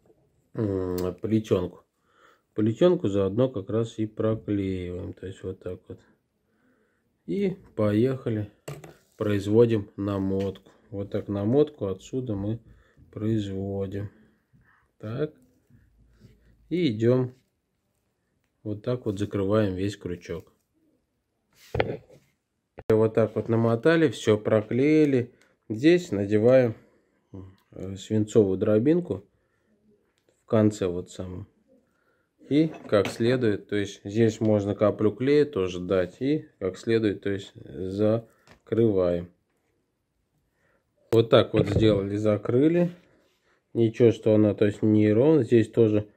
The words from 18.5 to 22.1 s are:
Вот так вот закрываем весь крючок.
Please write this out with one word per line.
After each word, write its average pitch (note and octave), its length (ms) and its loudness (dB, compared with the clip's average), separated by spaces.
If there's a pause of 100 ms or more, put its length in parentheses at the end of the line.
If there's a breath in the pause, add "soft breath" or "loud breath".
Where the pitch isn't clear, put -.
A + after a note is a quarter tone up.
Вот G#2 200 -10
так B2 220 -6
вот G2 120 -4
закрываем G2+ 580 0
весь G2 200 -4
крючок. F2 560 -12 (2500)